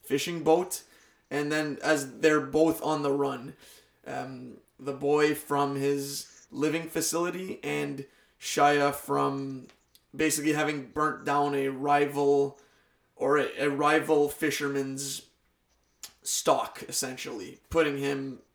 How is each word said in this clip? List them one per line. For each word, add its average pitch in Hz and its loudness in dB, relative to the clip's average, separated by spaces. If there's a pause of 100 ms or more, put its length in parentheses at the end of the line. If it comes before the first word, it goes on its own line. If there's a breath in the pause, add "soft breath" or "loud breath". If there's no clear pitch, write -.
fishing 156 -2
boat. 165 2 (480 soft breath)
And 147 -2
then 151 -2
as 135 0
they're 151 4
both 151 2
on 151 0
the 139 2
run, 139 -2 (520 loud breath)
um, 127 -10 (200)
the 135 -8
boy 147 4
from 143 -2
his 139 -2 (240 loud breath)
living 156 -2
facility 175 -4
and 143 -4 (340 soft breath)
Shia 143 4
from 139 -2 (460)
basically 151 2
having 147 -2
burnt 151 -2
down 143 2
a 135 0
rival 143 2 (560 soft breath)
or 139 2
a, 131 0 (100)
a 143 2
rival 147 4
fisherman's 139 -4 (1000)
stock, - -2
essentially, - -8 (100)
putting 151 2
him 135 -6 (140)